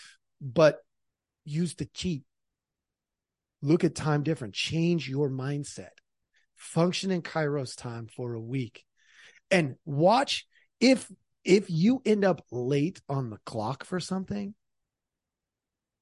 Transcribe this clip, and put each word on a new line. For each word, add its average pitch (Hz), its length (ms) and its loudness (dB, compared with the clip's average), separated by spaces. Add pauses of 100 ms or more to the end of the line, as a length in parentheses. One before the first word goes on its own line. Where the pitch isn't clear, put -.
(420)
but 147 380 4 (640)
use 156 320 -4
the - 100 -8
cheat. 165 380 -6 (1400)
Look 151 220 2
at 170 100 0
time 147 300 0
different. 131 300 -4
Change 165 540 0
your 135 220 -2
mindset. 135 600 -8 (680)
Function 180 560 0
in 175 100 0
Kairos 147 540 -4
time 117 320 -10
for 123 260 -10
a 113 80 -8
week 120 420 -8 (680)
and 160 240 2 (100)
watch 175 600 2 (320)
if, - 320 4 (320)
if 190 260 4
you 190 360 4
end 208 200 4
up 180 260 2
late 143 560 -2
on 135 220 -4
the 101 160 -12
clock 113 380 -6
for 180 160 -6
something, 196 560 -6 (1500)